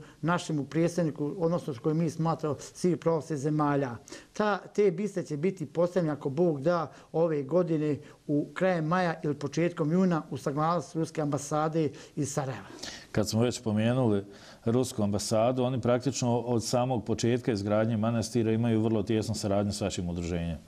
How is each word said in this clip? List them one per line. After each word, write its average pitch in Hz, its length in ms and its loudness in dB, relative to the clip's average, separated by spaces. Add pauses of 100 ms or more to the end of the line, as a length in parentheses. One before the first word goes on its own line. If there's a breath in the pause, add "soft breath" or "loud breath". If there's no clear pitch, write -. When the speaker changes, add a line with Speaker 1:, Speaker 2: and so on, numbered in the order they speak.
(200 loud breath)
Speaker 1:
našemu 160 440 0
predsjedniku, 160 760 0
odnosno 165 360 0
što 156 200 -2
mi 165 160 2
smatramo 151 480 -2
svi - 380 -2
pravoslavnih 160 460 -2
zemalja. 143 540 0 (360 loud breath)
Ta, 208 260 0
te 202 320 2
biste 190 320 -2
će 151 140 -6
biti 160 300 -2
postavljene, 170 460 0
ako 143 180 -4
Bog 151 300 2
da, 165 320 0 (200 loud breath)
ove 160 300 2
godine 151 560 2 (280 loud breath)
u 147 280 0
krajem 175 320 0
maja 175 360 0
ili 147 120 -2
početkom 160 580 -2
juna 175 380 2
u 143 60 -6
saglasnosti 156 600 -2
Ruske 160 240 -2
ambasade 151 680 0 (260 loud breath)
iz 143 160 -4
Sarajeva. 131 340 -6 (460 loud breath)
Speaker 2:
Kad 107 160 0
smo 110 140 2
već 120 200 0
pomenuli 110 640 2 (400 loud breath)
Rusku 120 380 0
ambasadu, 110 600 2
oni 127 180 0
praktično 120 600 2
od 117 240 0
samog 123 400 0
početka 120 480 2
izgradnje 107 440 2
manastira 110 560 0
imaju 113 280 2
vrlo 110 220 2
tijesnu 104 320 0
saradnju 101 380 0
s - 80 -8
vašim 92 280 -2
udruženjem. 85 600 -4